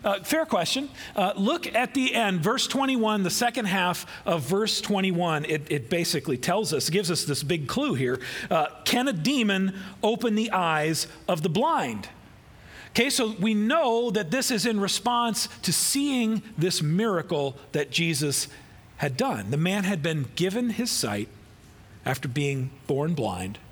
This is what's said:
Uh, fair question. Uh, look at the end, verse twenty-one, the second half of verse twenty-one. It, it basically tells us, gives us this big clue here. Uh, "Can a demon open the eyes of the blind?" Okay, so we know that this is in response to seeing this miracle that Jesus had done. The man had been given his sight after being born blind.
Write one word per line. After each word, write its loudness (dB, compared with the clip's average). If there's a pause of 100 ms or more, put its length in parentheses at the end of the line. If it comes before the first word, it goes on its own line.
Uh, 2
fair 0
question. 0 (260)
Uh, 2
look 0
at 0
the 2
end, 2
verse 2
twenty-one, 2
the 0
second 0
half 0 (220)
of 2
verse 0
twenty-one. 0
It, -2
it -4
basically 0
tells 0
us, 0
gives 0
us 0
this -2
big -2
clue 0
here. 0 (320)
Uh, 4 (160)
"Can 2
a 0
demon 2 (300)
open 2
the 0
eyes 2 (200)
of 0
the 0
blind?" 0 (800)
Okay, 2
so 0
we 4
know 2
that -2
this 0
is 0
in 2
response 0 (140)
to 0
seeing 2 (160)
this 0
miracle 0 (160)
that 0
Jesus 0 (500)
had -2
done. 0
The 0
man 0
had 0
been -2
given 0
his -2
sight -2 (800)
after -2
being -2 (180)
born 0
blind. -4 (120)